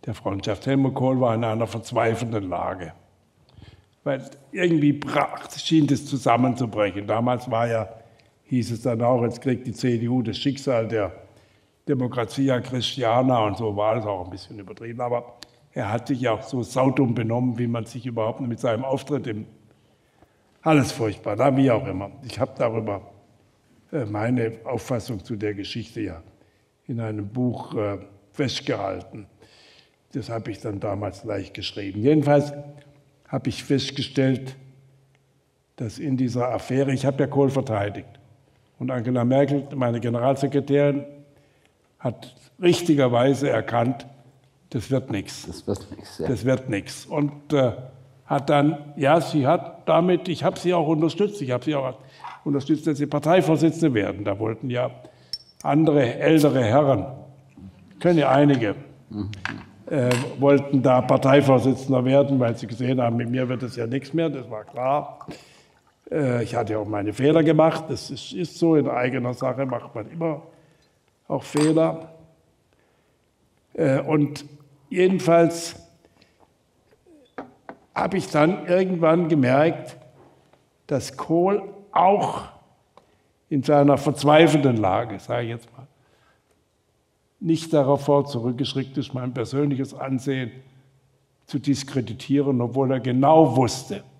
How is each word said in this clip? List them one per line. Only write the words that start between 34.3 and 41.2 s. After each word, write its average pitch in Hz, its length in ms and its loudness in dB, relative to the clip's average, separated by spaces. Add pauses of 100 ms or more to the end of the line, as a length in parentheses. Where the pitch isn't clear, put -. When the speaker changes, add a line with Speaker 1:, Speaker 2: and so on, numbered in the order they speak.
Speaker 1:
dass 110 240 -10
in 135 180 -2
dieser 123 340 0
Affäre, 131 400 0
ich 131 140 -2
hab 139 140 0
ja 139 80 2
Kohl 139 240 2
verteidigt. 104 580 -4 (680)
Und 127 100 -6
Angela 123 340 -2
Merkel, 139 520 2
meine 120 240 -2
Generalsekretärin, 139 1040 0 (960)